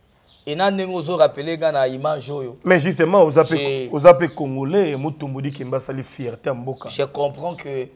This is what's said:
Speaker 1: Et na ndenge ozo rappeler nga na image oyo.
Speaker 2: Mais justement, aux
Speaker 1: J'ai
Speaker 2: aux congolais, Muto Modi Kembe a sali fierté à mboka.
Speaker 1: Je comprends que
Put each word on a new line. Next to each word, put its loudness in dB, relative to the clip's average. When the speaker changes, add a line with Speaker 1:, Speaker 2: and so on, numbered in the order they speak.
Speaker 1:
Et -6
na 2
ndenge -2
ozo -4
rappeler 2
nga 0
na 2
image -4
oyo. -8
Speaker 2:
Mais 4
justement, 2
aux 4
Speaker 1:
J'ai 0
Speaker 2:
aux 8
congolais, 0
Muto -6
Modi -6
Kembe -8
a -2
sali -8
fierté -8
à -2
mboka. -8
Speaker 1:
Je -4
comprends -4
que -8